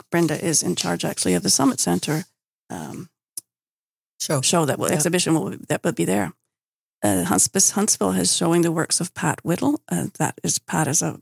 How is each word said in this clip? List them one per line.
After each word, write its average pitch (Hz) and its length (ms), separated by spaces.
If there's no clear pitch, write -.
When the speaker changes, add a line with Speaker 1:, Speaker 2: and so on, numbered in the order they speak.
Speaker 1:
Brenda 170 320
is 165 180
in 180 140
charge, 175 300
actually, 180 300
of 175 80
the 208 60
Summit 262 300
Center, 170 460
um, 85 400
Speaker 2:
Show. 147 220
Speaker 1:
show 165 240
that 131 120
will, - 120
Speaker 2:
Yeah. 185 60
Speaker 1:
exhibition 170 380
will, 180 220
that - 140
will 165 100
be 170 120
there. 185 280
Uh, 101 200
Hunts-, 190 480
Huntsville 202 400
is 180 240
showing 170 260
the 170 100
works 165 300
of 175 140
Pat - 280
Whittle. 254 460
Uh, 170 180
that - 240
is, - 160
Pat 160 280
is - 140
a, 165 200